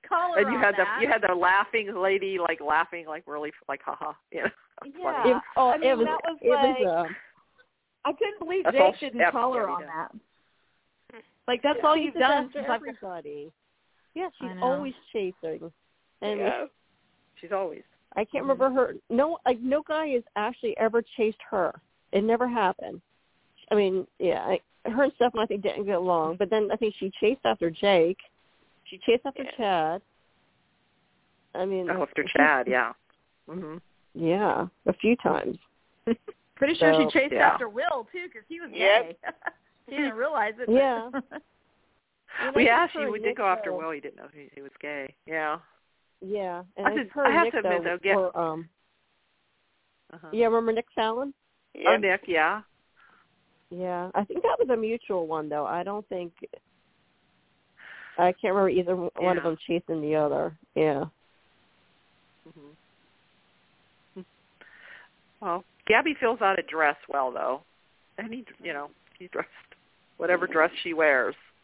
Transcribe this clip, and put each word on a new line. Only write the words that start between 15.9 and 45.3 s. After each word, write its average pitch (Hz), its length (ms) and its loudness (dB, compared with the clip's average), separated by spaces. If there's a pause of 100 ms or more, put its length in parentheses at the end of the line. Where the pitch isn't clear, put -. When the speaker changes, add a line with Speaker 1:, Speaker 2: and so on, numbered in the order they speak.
Speaker 3:
And 208 180 -4
Speaker 4:
Yeah. - 260 -2 (760)
Speaker 2:
She's 170 120 -12
always. 190 320 -4 (320)
Speaker 3:
I 220 100 -2
can't 269 200 -6
Speaker 2:
Mm-hmm. 269 60 0
Speaker 3:
remember 262 200 2
her. 254 220 0 (160)
No, 294 360 0
like, 254 140 2
no 262 240 0
guy 311 260 -2
has 240 140 0 (120)
actually 214 420 -4
ever 226 240 2 (160)
chased 220 320 -2
her. 180 240 0 (380)
It 202 120 2
never 233 240 2
happened. 202 540 -2 (680)
I 214 40 4
mean, 190 300 2 (140)
yeah, 175 220 0 (440)
I, - 40 -4
her 240 140 2
and 269 120 2
Stefan, 240 260 2
I 220 40 2
think, 202 180 -6
didn't 202 220 -2
get 196 100 0
along. 170 420 2
But 185 120 0
then 214 220 2
I 208 40 0
think 214 240 -2
she 185 200 -4
chased 226 260 2
after 214 260 0
Jake. 180 480 4 (680)
She 190 140 -18
chased 240 260 2
after 277 180 -8
Speaker 4:
Yeah. - 140 -10
Speaker 3:
Chad. 180 440 0 (1500)
I 185 100 -4
mean, 185 240 -4
Speaker 2:
Oh, 180 140 -2
after 143 240 -4
Speaker 3:
she - 100 -2
Speaker 2:
Chad, 143 300 4
yeah. 123 260 -2 (560)
Mm-hmm. 165 280 -12 (380)
Speaker 3:
Yeah, 175 520 0 (180)
a 185 80 2
few 220 240 4
times. - 400 -2 (480)
Speaker 1:
<laughs> - 500 -6
Pretty 294 200 2
sure 160 180 6
Speaker 3:
So 160 60 6 (100)
Speaker 1:
she 339 100 2
chased 277 140 0
Speaker 2:
Yeah. - 160 6
Speaker 1:
after 247 180 0
Will, 233 440 -4
too, 359 200 -10
'cause 214 160 -20
he 330 140 -12
was 311 100 -14
Speaker 4:
Yep. 196 380 4
Speaker 1:
gay. 185 140 -16
<laughs> 339 80 -8 (560)
He 277 100 -8
didn't 277 180 -2
realize 226 440 -2
it. 240 100 -4
Speaker 3:
Yeah. 247 460 4
Speaker 1:
<laughs> 262 60 -4 (1200)
Speaker 3:
Well, 269 140 -4
Speaker 2:
Well, 254 100 6
yeah, 233 120 6
Speaker 3:
I 349 100 4
think - 60 -8
Speaker 2:
she, 320 60 -6
Speaker 3:
her 285 120 -2
Speaker 2:
we 214 60 -4
Speaker 3:
and 214 60 -8
Speaker 2:
did 220 60 0
Speaker 3:
Nick, - 80 -4
Speaker 2:
go 214 100 -2
after 190 220 0
Speaker 3:
though. 180 80 -4
Speaker 2:
Will. 160 140 -6
He 147 80 -8
didn't 143 180 -14
know - 160 -20
he, 143 220 -20
he 139 60 -16
was 139 100 -16 (100)
gay. 147 320 -10 (140)
Yeah. 156 320 -4 (640)